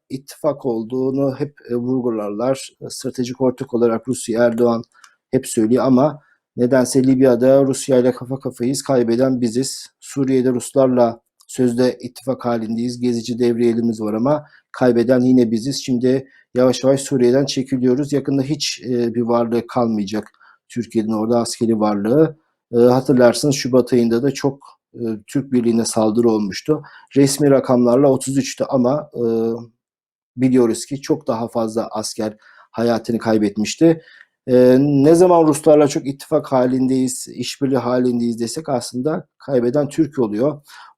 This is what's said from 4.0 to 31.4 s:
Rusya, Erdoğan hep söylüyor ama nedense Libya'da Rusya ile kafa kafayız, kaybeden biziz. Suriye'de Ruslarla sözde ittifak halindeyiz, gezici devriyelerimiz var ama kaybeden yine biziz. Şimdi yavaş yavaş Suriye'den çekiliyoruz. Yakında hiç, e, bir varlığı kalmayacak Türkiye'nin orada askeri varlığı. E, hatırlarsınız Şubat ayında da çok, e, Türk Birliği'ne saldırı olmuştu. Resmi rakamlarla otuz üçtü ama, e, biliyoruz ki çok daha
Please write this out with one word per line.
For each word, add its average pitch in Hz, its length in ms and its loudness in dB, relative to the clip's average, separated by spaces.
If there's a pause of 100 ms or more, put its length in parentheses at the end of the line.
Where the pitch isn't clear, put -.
Rusya, 117 360 -2
Erdoğan 117 380 2 (480)
hep 131 160 -2
söylüyor 113 380 0
ama 139 360 2 (360)
nedense 123 460 2
Libya'da 131 640 4
Rusya 135 340 0
ile 123 140 2
kafa 127 260 -10
kafayız, 127 440 -6
kaybeden 120 580 0
biziz. 123 460 -4 (140)
Suriye'de 131 500 -2
Ruslarla 123 720 0 (260)
sözde 123 540 0
ittifak 123 440 -10
halindeyiz, 117 560 -4
gezici 117 380 -4
devriyelerimiz 117 640 0
var 107 140 -4
ama 143 300 -2 (280)
kaybeden 123 480 2
yine 123 300 4
biziz. 123 340 -6
Şimdi 127 440 -2 (260)
yavaş 127 300 2
yavaş 135 160 2
Suriye'den 131 460 2
çekiliyoruz. 127 680 -2
Yakında 139 300 -2
hiç, 143 420 -6
e, 120 300 -2
bir 120 80 -2
varlığı 117 440 0
kalmayacak 107 680 -4 (360)
Türkiye'nin 110 440 -4
orada 113 280 0
askeri 113 400 -2
varlığı. 107 560 0 (360)
E, 120 40 -2
hatırlarsınız 123 800 4
Şubat 123 380 0
ayında 117 300 2
da 139 80 0
çok, 139 340 -6 (300)
e, 120 80 -12 (240)
Türk 139 260 -6
Birliği'ne 117 320 2
saldırı 113 460 2
olmuştu. 110 520 -2 (340)
Resmi 139 340 2
rakamlarla 127 600 4
otuz 131 260 -2
üçtü 135 320 -4
ama, 131 460 -2
e, 120 100 -4 (1120)
biliyoruz 123 500 2
ki 143 140 -10
çok - 260 -4
daha 117 220 -4